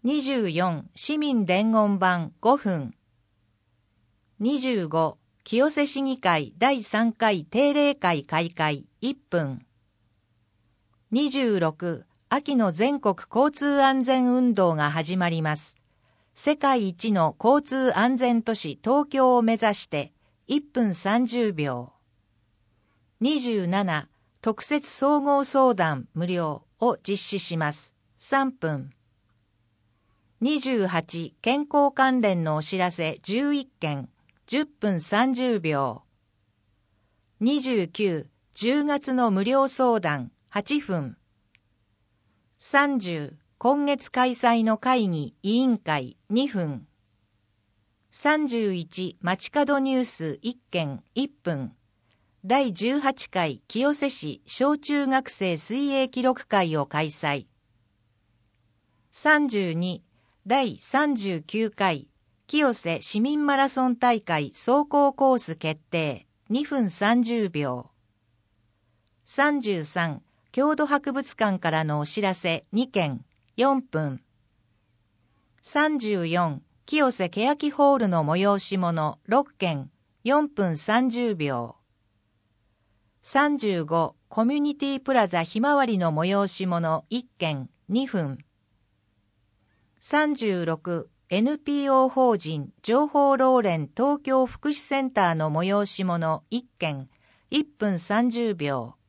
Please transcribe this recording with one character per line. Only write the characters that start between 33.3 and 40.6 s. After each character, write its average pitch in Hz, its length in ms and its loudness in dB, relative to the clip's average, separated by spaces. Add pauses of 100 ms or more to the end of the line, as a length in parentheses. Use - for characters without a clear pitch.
一 277 140 -4 (120)
件、 143 300 -6 (380)
十 294 180 -2
分 202 340 -2
三 226 340 0
十 240 280 -2
秒。 139 420 -2 (1400)
二 277 220 2
十 233 260 0
九、 170 400 -4 (260)
十 269 300 0
月 285 300 -2
の 247 180 2
無 196 140 2
料 269 240 2
相 240 320 2
談 147 320 -4 (160)
八 285 320 -2